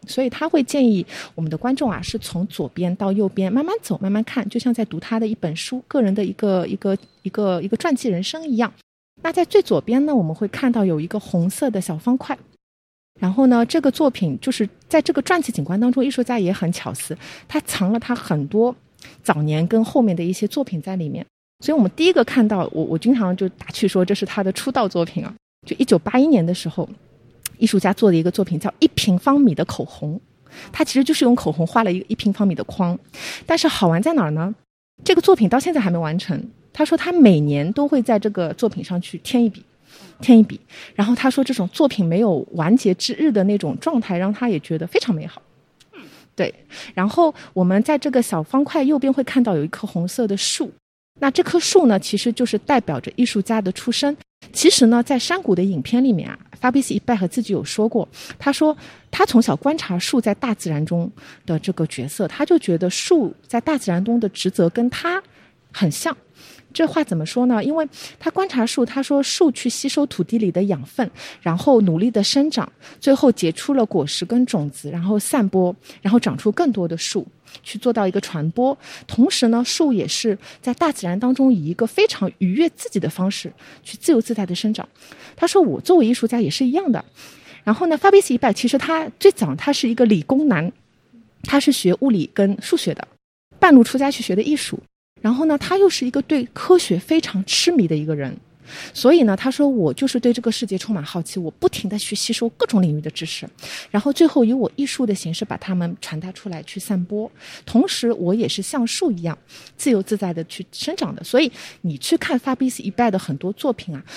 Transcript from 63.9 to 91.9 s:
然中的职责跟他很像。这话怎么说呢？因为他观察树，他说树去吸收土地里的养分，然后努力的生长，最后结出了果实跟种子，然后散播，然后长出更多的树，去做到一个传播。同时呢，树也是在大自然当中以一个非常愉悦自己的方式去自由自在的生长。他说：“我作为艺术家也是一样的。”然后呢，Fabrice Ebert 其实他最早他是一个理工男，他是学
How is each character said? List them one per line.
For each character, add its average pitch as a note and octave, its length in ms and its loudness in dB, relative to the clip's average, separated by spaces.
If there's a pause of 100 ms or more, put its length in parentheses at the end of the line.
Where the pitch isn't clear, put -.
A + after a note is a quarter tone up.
然 F3 120 0
中 A#3 160 0
的 A3 120 0
职 - 200 -4
责 F3+ 200 2
跟 A#3 180 0
他 F4 340 -4 (480)
很 F3+ 200 0
像。 D4+ 260 -4 (560)
这 E4 140 0
话 D#4+ 160 0
怎 F#3 160 -4
么 D#3 80 -6
说 B3 200 0
呢？ A#3 180 2
因 C#4 100 -2
为 D#4+ 100 0 (360)
他 E4 100 -6
观 F#4+ 180 -2
察 B3 160 0
树， A#3+ 220 0
他 C#4 160 -4
说 C#4 180 0
树 D4 300 2
去 - 180 -4
吸 - 200 -4
收 C#4+ 180 0
土 - 160 -4
地 A3 160 -2
里 F#3+ 140 0
的 F3 100 0
养 F#3+ 240 -2
分， - 240 -4 (320)
然 E3+ 160 -2
后 B3 220 6
努 F3 180 4
力 G#3+ 100 2
的 A3 140 0
生 C#4 260 2
长， A#3+ 240 -6 (280)
最 C#4 120 4
后 C4+ 200 6
结 E3+ 180 0
出 C#4 240 -2
了 B3 100 2
果 E3 220 0
实 - 180 -6
跟 A#3+ 220 0
种 D3 240 -2
子， - 180 -14
然 E3+ 140 -6
后 G#3 160 0
散 A3 300 0
播， F#3 260 2 (260)
然 G3 120 -2
后 A#3 80 6
长 F#3+ 180 -2
出 G#3+ 140 0
更 D#4+ 180 2
多 G3 160 -2
的 E3 100 -6
树， - 300 -6 (380)
去 - 120 -12
做 A#3 160 -2
到 G#3+ 140 0
一 F#3+ 60 0
个 G3+ 80 -2
传 D#3 320 -4
播。 C4 260 0 (300)
同 B3+ 200 4
时 B3+ 200 0
呢， A#3 160 2
树 D4 280 0
也 G3 140 0
是 G#3 320 -2 (240)
在 B3 120 -2
大 D#4 180 0
自 - 160 -6
然 F3+ 100 -2
当 B3 160 2
中 C4+ 180 4
以 E3 140 0
一 E3 80 -4
个 A#3 100 -2
非 A3+ 220 2
常 - 320 -2
愉 F#3 140 0
悦 D#4+ 240 2
自 - 120 -14
己 G#3 120 -2
的 D#3 100 -4
方 F#3 180 -2
式 - 240 -8 (300)
去 - 140 -18
自 - 160 2
由 A#3+ 100 4
自 - 100 -4
在 G#3 140 -4
的 F3+ 80 -4
生 G#3+ 180 -2
长。 - 160 -8 (460)
他 F4 140 0
说： G4 120 4
“我 G#3+ 200 2
作 F4+ 160 4
为 C#4 100 6
艺 A#3 80 4
术 - 100 -4
家 A#3+ 160 0
也 G3 80 0
是 G3+ 160 -2
一 B3 60 2
样 D#4+ 220 0
的。” - 120 -2 (600)
然 G#3+ 100 2
后 F4+ 140 0
呢， D#4 100 2
Fabrice G4 400 6
Ebert A#3+ 140 2
其 A#3+ 160 0
实 C4+ 100 2
他 D#4+ 400 -4
最 G4 140 8
早 D3 240 -2
他 C#4+ 160 -2
是 C4+ 160 -2
一 A#3 80 0
个 B3 100 4
理 G3+ 160 4
工 C#4 240 0
男， F3 240 0 (720)
他 - 160 2
是 C#4+ 140 2
学 F3+ 260 2